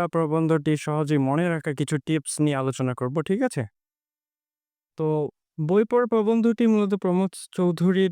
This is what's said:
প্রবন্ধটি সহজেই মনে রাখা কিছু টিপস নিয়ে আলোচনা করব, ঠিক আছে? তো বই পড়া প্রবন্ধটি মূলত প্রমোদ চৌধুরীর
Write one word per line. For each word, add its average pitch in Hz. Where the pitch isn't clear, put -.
প্রবন্ধটি 160
সহজেই 151
মনে 139
রাখা 160
কিছু 147
টিপস 156
নিয়ে 147
আলোচনা 131
করব, 127
ঠিক 190
আছে? 240
তো 160
বই 180
পড়া 240
প্রবন্ধটি 226
মূলত 208
প্রমোদ 185
চৌধুরীর 180